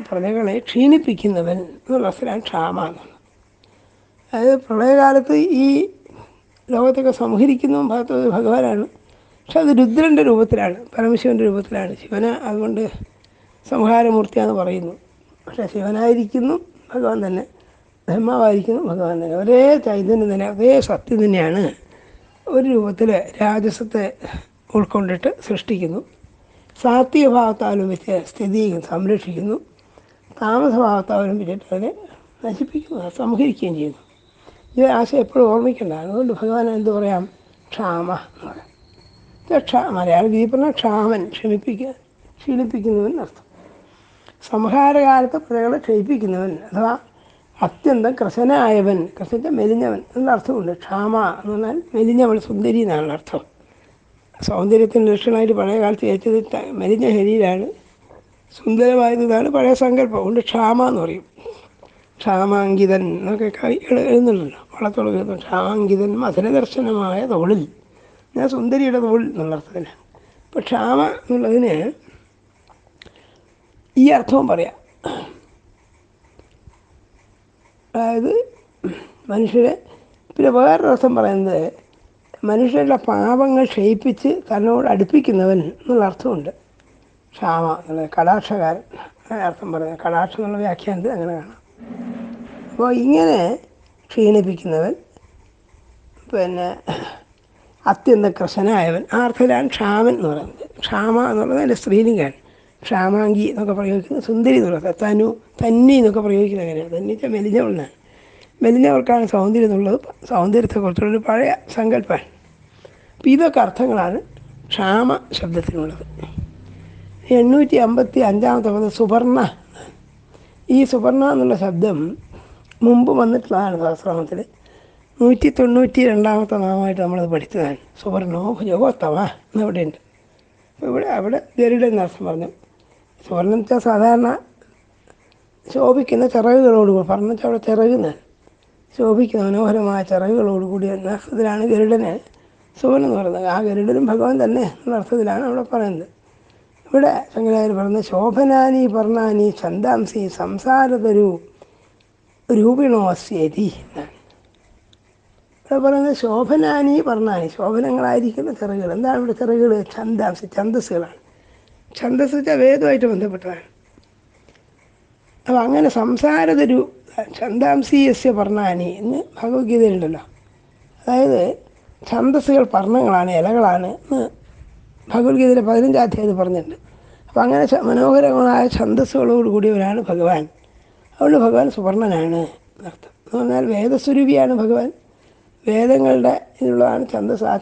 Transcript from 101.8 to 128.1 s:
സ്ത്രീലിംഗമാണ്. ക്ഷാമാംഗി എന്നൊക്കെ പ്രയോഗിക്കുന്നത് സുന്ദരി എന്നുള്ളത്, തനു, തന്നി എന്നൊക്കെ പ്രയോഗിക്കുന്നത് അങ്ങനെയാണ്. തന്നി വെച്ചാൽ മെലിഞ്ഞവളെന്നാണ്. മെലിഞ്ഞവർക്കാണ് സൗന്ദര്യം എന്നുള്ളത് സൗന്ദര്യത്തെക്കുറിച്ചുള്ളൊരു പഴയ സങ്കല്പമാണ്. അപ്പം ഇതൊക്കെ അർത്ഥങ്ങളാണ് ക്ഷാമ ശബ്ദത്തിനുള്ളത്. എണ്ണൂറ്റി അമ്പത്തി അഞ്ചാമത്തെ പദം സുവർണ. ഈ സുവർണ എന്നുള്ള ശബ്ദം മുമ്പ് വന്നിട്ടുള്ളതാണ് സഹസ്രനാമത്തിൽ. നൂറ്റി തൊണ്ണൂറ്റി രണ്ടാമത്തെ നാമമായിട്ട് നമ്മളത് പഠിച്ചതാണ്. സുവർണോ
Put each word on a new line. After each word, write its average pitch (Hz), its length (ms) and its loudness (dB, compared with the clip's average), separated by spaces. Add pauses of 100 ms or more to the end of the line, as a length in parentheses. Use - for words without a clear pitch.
സ്ത്രീലിംഗമാണ്. 202 540 2 (440)
ക്ഷാമാംഗി 208 720 0
എന്നൊക്കെ 208 260 -4
പ്രയോഗിക്കുന്നത് 202 500 -4
സുന്ദരി 233 320 2
എന്നുള്ളത്, 175 320 -2 (100)
തനു, 214 260 0 (340)
തന്നി 240 400 6
എന്നൊക്കെ 214 260 2
പ്രയോഗിക്കുന്നത് 196 400 0
അങ്ങനെയാണ്. 160 280 -8
തന്നി 196 180 -6
വെച്ചാൽ 226 220 -6
മെലിഞ്ഞവളെന്നാണ്. 208 600 -2 (680)
മെലിഞ്ഞവർക്കാണ് 247 680 4
സൗന്ദര്യം 214 340 2
എന്നുള്ളത് 202 320 0 (300)
സൗന്ദര്യത്തെക്കുറിച്ചുള്ളൊരു 208 960 0
പഴയ 226 240 0 (240)
സങ്കല്പമാണ്. 220 500 -2 (920)
അപ്പം - 180 0
ഇതൊക്കെ 294 320 4
അർത്ഥങ്ങളാണ് 208 540 -2 (520)
ക്ഷാമ 214 380 0 (280)
ശബ്ദത്തിനുള്ളത്. 165 640 -6 (1300)
എണ്ണൂറ്റി 262 480 4
അമ്പത്തി 254 340 0 (100)
അഞ്ചാമത്തെ 220 460 0
പദം 214 240 -2
സുവർണ. 233 400 2 (1300)
ഈ 262 100 4 (120)
സുവർണ 247 320 2 (100)
എന്നുള്ള 254 300 2
ശബ്ദം 185 360 -2 (880)
മുമ്പ് 240 340 6
വന്നിട്ടുള്ളതാണ് 214 600 0
സഹസ്രനാമത്തിൽ. 165 580 -4 (800)
നൂറ്റി 247 280 4 (100)
തൊണ്ണൂറ്റി 254 440 2 (100)
രണ്ടാമത്തെ 214 520 0
നാമമായിട്ട് 190 380 -2
നമ്മളത് 175 320 -2
പഠിച്ചതാണ്. 143 460 -4 (220)
സുവർണോ 185 400 -6 (160)